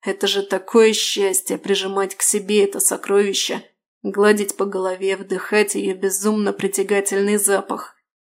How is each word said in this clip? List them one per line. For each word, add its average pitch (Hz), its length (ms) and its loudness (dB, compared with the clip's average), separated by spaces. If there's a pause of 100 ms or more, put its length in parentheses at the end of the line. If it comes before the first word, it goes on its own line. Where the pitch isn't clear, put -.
Это 196 200 -4
же 196 160 0
такое 220 520 4
счастье 196 640 0
прижимать 196 560 -2
к - 80 -6
себе 208 420 2
это 202 160 -4
сокровище, 196 800 0 (400)
гладить 208 540 2
по 190 80 -2
голове, 190 540 -2
вдыхать 196 560 0
её 196 200 -2
безумно 196 600 -2
притягательный 196 800 0
запах. - 600 -2 (280)